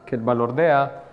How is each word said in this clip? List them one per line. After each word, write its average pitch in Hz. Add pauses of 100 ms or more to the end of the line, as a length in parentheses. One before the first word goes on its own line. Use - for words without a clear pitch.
que 127
el 113
valor 120
de 160
A 139